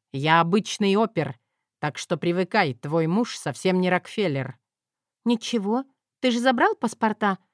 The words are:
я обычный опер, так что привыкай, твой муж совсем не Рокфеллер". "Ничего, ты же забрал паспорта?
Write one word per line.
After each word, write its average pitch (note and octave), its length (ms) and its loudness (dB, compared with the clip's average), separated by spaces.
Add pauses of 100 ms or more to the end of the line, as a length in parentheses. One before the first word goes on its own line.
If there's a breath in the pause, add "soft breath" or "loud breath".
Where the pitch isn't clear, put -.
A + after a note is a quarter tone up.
(140)
я D#3 260 2
обычный G3 560 0
опер, F#3 420 -2 (420)
так D3 180 -6
что - 180 -4
привыкай, F3 580 0
твой D#3+ 340 -2
муж G#3+ 300 0
совсем F#3 440 0
не F3+ 80 2
Рокфеллер". E3 680 -2 (680)
"Ничего, A3+ 580 -2 (380)
ты B3+ 100 2
же A#3 80 0
забрал C4 360 2
паспорта? G#3+ 640 -2 (140)